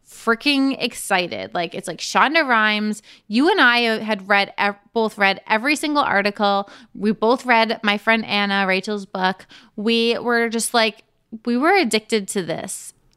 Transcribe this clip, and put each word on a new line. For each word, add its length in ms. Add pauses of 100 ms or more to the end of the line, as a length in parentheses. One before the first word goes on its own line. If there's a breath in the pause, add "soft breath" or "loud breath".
freaking 760
excited. 720
Like, 200
it's 140
like 100
Shonda 480
Rhimes. 560 (260 loud breath)
You 220
and 100
I 180 (240)
had 260
read 300
ev-, 180 (160)
both 240
read 300
every 300
single 260
article. 680 (260 loud breath)
We 180
both 340
read 360
my 160
friend 260
Anna, 420
Rachel's 400
book. 400 (300 loud breath)
We 420
were 300
just 260
like, 300 (420)
we 100
were 180
addicted 540
to 140
this. 500 (240)